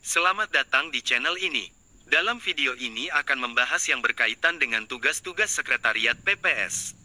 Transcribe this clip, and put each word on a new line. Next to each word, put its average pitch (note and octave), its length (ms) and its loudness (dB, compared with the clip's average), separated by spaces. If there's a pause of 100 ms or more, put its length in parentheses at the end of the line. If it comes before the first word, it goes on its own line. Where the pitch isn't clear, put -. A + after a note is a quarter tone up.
Selamat F#3 480 2
datang C#3+ 400 0
di A#2+ 80 -4
channel C3 400 0
ini. C3+ 240 -2 (400)
Dalam G3 320 2
video C#3+ 400 -2
ini B2 320 -6
akan C#3+ 320 0
membahas B2 480 0
yang C3+ 80 2
berkaitan A#2+ 640 2
dengan A2+ 240 0
tugas-tugas D#3+ 640 -2
sekretariat A#2 720 0
P G3 160 0
P - 80 -4
S. A2 480 -2 (100)